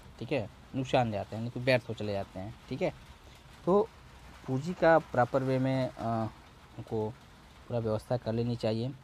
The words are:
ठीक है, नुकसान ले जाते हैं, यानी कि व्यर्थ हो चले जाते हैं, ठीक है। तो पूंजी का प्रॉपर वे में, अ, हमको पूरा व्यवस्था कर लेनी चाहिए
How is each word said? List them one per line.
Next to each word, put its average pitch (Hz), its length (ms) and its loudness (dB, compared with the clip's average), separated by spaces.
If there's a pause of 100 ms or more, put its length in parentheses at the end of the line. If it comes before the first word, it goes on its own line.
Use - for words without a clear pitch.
(180)
ठीक 117 140 -8
है, 117 180 -2 (240)
नुकसान 131 320 2
ले 113 60 -2
जाते 98 240 -4
हैं, 110 60 -4
यानी 117 80 -6
कि 123 100 -8
व्यर्थ 127 280 2
हो 113 60 -6
चले 107 180 -4
जाते 98 260 -6
हैं, 104 160 -10 (140)
ठीक 135 140 -6
है। 165 120 0 (720)
तो 196 240 4 (580)
पूंजी 143 280 -4
का 165 240 8
प्रॉपर 127 440 2
वे 131 160 2
में, 131 300 0
अ, - 140 -12 (720)
हमको 110 340 -4 (580)
पूरा 120 120 -2
व्यवस्था 113 360 0
कर 117 160 -4
लेनी 117 240 0
चाहिए 113 480 -2